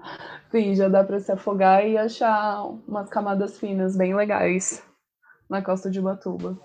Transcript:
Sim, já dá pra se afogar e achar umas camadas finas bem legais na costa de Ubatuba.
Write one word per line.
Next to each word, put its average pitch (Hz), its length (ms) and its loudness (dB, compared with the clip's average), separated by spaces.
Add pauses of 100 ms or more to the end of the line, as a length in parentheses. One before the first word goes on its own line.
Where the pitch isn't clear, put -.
(500)
Sim, 202 240 2
já 196 140 4
dá 196 160 6
pra 196 160 -2
se 196 120 -8
afogar 190 540 4
e 220 120 2
achar 214 640 0 (240)
umas 202 220 -8
camadas 202 500 -2
finas 190 380 -2
bem 185 180 2
legais 190 680 0 (680)
na 196 100 -4
costa 190 300 -4
de 190 100 -4
Ubatuba. 185 640 -6